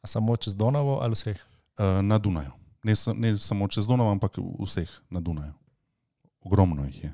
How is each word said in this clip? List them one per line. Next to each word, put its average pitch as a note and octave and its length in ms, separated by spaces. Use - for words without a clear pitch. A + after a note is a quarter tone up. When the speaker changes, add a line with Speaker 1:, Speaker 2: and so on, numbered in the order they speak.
Speaker 1:
A - 40
samo A2+ 280
čez G#2 180
Donavo C3+ 460
ali A#2 140
vseh? G#2 260
Speaker 2:
Eh, G2 240
na G#2+ 160
Dunaju. E2+ 340
Ne A2 140
sa-, A2 200
ne A2+ 220
samo G2+ 320
čez G#2+ 200
Donavo, A#2+ 240
ampak G2+ 260
vseh F2+ 320
na F2+ 140
Dunaju. D2+ 340
Ogromno F2+ 440
jih C2+ 180
je. D2+ 100